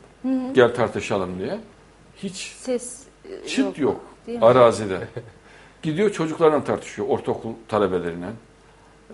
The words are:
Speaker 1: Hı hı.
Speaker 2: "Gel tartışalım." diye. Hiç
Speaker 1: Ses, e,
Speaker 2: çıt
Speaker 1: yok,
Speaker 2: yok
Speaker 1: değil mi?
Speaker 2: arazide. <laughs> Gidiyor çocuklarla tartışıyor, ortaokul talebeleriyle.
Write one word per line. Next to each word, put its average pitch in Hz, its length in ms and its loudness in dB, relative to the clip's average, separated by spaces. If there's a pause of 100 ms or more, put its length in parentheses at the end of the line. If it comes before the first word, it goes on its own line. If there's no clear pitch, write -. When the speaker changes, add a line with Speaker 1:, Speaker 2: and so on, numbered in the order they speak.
(220)
Speaker 1:
Hı 254 60 -4
hı. 262 260 -2
Speaker 2:
"Gel 120 200 6
tartışalım." 98 640 -2
diye. 147 200 -6 (580)
Hiç - 440 -12
Speaker 1:
Ses, - 400 -8 (440)
e, - 40 -12
Speaker 2:
çıt - 180 -2
Speaker 1:
yok, 180 120 -8
Speaker 2:
yok 120 220 0 (260)
Speaker 1:
değil 233 120 -8
mi? 117 60 4
Speaker 2:
arazide. 110 640 4 (340)
<laughs> - 400 -20
Gidiyor 180 280 0
çocuklarla 156 540 2
tartışıyor, - 440 -4
ortaokul 113 440 -2 (160)
talebeleriyle. 90 580 0 (880)